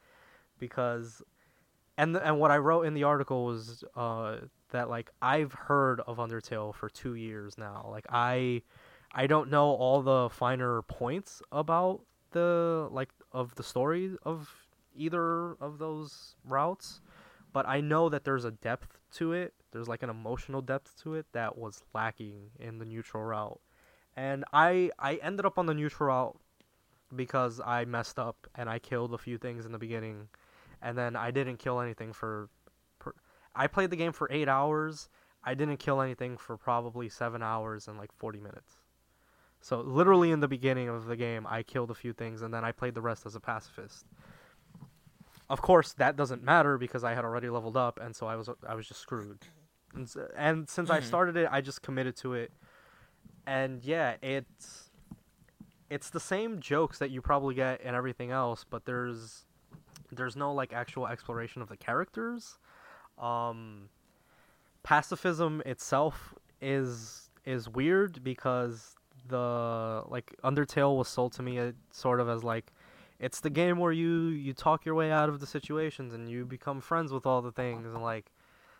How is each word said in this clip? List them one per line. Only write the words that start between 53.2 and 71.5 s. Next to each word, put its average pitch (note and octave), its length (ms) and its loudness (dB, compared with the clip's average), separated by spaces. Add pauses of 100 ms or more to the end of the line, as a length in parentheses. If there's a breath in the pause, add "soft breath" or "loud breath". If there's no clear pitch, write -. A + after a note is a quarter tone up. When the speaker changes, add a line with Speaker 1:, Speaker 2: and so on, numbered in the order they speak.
Speaker 1:
And C3 340 0
yeah, C#3 400 0
it's, - 680 -8 (1000)
it's C#3+ 200 -8
the E3 100 -6
same G#3+ 400 -2
jokes D3 380 0
that C#3 120 -2
you B2+ 120 -6
probably C#3 320 0
get B2+ 260 0
in B2 160 -4
everything B2 340 -4
else, B2 380 -2
but A2+ 160 -10
there's, B2 600 -6 (680)
there's B2 240 -6
no, C#3+ 160 -2
like, C3+ 220 -4
actual A#2+ 340 -6
exploration A#2 540 -8
of A2 80 -12
the G#2 80 -16
characters. A3 800 -4 (600 loud breath)
Um, A2+ 720 -4 (920 soft breath)
pacifism D#3 800 2
itself C#3 720 0 (260)
is, C3 720 -4 (160)
is B2 240 -4
weird D#3+ 520 2
because B2 720 -2 (340)
the, A#2 800 -2
like, - 360 -10
Undertale C#3 540 4
was B2+ 120 0
sold B2 260 0
to B2+ 80 -8
me, B2 160 -4